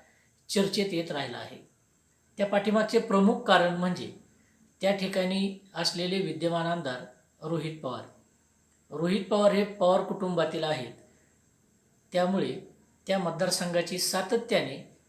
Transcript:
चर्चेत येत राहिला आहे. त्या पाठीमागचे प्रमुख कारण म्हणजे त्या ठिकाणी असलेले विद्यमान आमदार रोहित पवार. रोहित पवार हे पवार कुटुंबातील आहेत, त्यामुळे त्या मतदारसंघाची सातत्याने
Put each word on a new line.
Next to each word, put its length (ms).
चर्चेत 440
येत 180
राहिला 260
आहे. 200
त्या 80
पाठीमागचे 540
प्रमुख 440
कारण 320
म्हणजे 360
त्या 140
ठिकाणी 640
असलेले 460
विद्यमान 440
आमदार 400
रोहित 400
पवार. 220
रोहित 340
पवार 260
हे 120
पवार 400
कुटुंबातील 600
आहेत, 300
त्यामुळे 480
त्या 120
मतदारसंघाची 800
सातत्याने 760